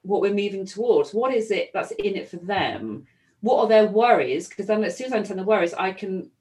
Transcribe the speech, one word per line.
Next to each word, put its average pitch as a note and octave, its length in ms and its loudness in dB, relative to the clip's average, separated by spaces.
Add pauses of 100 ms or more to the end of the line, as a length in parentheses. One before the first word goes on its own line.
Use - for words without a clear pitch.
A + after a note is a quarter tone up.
what F#3+ 180 0
we're G3+ 120 2
moving G3 320 -4
towards? G3 480 0
What B3+ 200 0
is A3 180 -2
it F3 220 -2
that's - 180 -4
in G3+ 240 2
it - 140 -6
for F3 80 -14
them? C#3+ 680 -4 (360)
What A#3 200 4
are A3 60 4
their G#3+ 200 6
worries? G3+ 600 2
'Cause - 200 -10
then G#3+ 160 0
as - 140 -4
soon B3+ 100 -8
as C4 60 -4
I A3 40 0
understand F#3+ 220 -4
the F#3+ 60 -6
worries, F#3 280 2
I F#3+ 200 -2
can F#3+ 360 -8 (120)